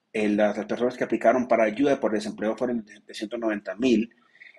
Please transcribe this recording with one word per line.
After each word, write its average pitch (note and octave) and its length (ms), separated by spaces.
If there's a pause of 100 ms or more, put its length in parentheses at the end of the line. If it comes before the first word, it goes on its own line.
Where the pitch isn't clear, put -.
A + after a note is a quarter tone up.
(120)
el, G#2+ 240
las, G#2 220
las - 80
personas A#2+ 280
que - 100
aplicaron A#2+ 440
para A2+ 160
ayuda C3+ 340
por G#2+ 140
desempleo G#2+ 420
fueron A#2+ 300
de, - 160
de - 140
ciento A2 240
noventa G#2 380
mil, A2+ 380 (440)